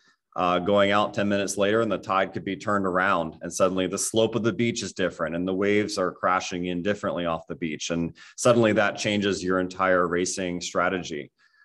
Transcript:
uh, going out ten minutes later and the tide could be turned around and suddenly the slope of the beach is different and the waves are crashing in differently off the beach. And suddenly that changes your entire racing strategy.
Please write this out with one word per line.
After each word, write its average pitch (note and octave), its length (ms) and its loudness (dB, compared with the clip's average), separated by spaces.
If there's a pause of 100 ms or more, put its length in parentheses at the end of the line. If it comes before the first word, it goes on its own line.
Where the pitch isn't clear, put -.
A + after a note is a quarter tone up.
(340)
uh, F2+ 240 2
going G2+ 320 4
out G#2 240 2
ten G2+ 160 0
minutes G2 260 -2
later G#2 240 2
and A2 100 0
the F#2 60 -2
tide F#2+ 380 0
could G2 100 -8
be F#2+ 120 -4
turned G2+ 280 0
around F2+ 560 0
and F2 100 -10
suddenly F#2 360 2
the F#2 100 -4
slope A2 380 0
of A2 80 -2
the A2 100 2
beach A#2 300 -2
is F#2+ 100 -8
different E2+ 420 -2
and F2+ 140 -2
the F#2+ 60 0
waves G2+ 420 2
are F2+ 160 0
crashing F2+ 540 -2
in F2 160 -4
differently F#2 420 -4
off E2 220 -4
the E2 80 -10
beach. D2+ 340 -6
And E2+ 260 -4 (220)
suddenly A#2 380 4
that G2+ 240 2
changes G2+ 440 0
your F#2 180 0
entire F2+ 460 2
racing F2 540 -2
strategy. F2 720 -4 (320)